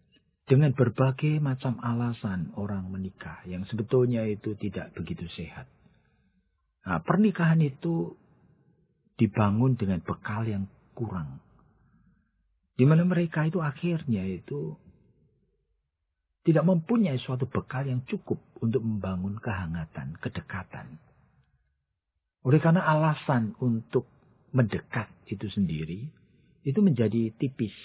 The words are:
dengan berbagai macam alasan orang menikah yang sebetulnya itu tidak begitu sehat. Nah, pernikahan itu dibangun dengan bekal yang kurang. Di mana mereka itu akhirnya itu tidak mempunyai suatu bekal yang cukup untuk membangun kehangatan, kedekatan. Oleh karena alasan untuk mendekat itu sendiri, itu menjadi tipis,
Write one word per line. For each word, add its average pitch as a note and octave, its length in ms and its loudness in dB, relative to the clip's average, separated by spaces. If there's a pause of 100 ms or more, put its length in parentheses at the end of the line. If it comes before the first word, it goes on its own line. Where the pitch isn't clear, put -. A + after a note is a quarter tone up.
(460)
dengan C#3 260 6
berbagai C3 720 2
macam C3 400 -2
alasan A#2 720 -4
orang G2+ 320 -6
menikah F#2+ 640 -10
yang F2+ 160 -8
sebetulnya A#2+ 580 0
itu G#2+ 300 -4
tidak F#2+ 400 -8
begitu E2+ 400 -8
sehat. F2 320 -14 (1200)
Nah, E3+ 160 0
pernikahan E3+ 560 4
itu E3 560 0 (1040)
dibangun A2 560 4
dengan G2 320 0
bekal G#2+ 400 -6
yang G2 240 -4 (240)
kurang. E2 480 -8 (1400)
Di B2+ 80 6
mana D#3+ 160 6
mereka E3+ 400 0
itu D#3+ 160 0
akhirnya D3+ 640 -2
itu F#2+ 560 -8 (1700)
tidak D#3 160 6
mempunyai F3 560 2
suatu B2+ 320 -4
bekal C3 400 -4
yang B2+ 160 -4
cukup - 320 -6 (240)
untuk A2+ 240 0
membangun G2 560 -4
kehangatan, E2 800 -6
kedekatan. - 800 -10 (1400)
Oleh C#3+ 160 6
karena E3 240 4
alasan D3+ 720 0
untuk A#2+ 480 -2 (480)
mendekat A2+ 560 0 (160)
itu G#2 240 -8
sendiri, E2+ 560 -2 (560)
itu C#3 160 -2
menjadi A2+ 560 2
tipis, C3 400 -4 (100)